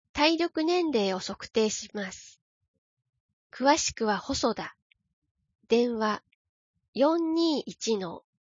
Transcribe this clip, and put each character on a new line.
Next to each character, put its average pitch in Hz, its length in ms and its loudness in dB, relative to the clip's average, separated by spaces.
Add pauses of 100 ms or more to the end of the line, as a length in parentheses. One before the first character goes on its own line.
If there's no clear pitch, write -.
(140)
体 311 240 4
力 330 260 -2
年 339 260 2
齢 202 240 0
を 190 60 -4
測 - 300 -10
定 220 200 2
し - 240 -8
ま 196 180 -8
す。 - 280 -20 (1120)
詳 277 260 4
し - 160 -4
く - 140 -4
は 208 100 0
細 240 380 -2
田。 - 200 -10 (920)
電 240 320 2
話、 214 240 -2 (720)
四 320 400 2
二 330 260 2
一 220 360 -4
の 175 260 -8 (240)